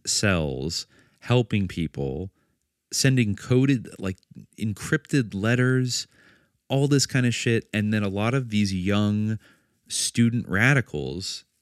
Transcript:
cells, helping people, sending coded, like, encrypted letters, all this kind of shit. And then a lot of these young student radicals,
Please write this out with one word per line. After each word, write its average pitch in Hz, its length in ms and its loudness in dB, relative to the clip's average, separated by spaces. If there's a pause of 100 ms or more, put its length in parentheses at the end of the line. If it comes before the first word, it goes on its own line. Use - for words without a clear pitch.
cells, 80 800 0 (340)
helping 113 480 0
people, 76 640 -6 (600)
sending 123 420 2
coded, 127 540 0 (100)
like, 95 200 -6 (400)
encrypted 110 760 -2
letters, 123 720 0 (640)
all 139 180 2
this 139 200 4
kind 127 200 0
of 117 80 2
shit. 113 400 0
And 107 180 0
then 104 120 2
a 101 40 0
lot 104 240 0
of 127 180 -2
these 104 220 2
young 104 680 0 (480)
student 117 600 0
radicals, 90 960 0 (180)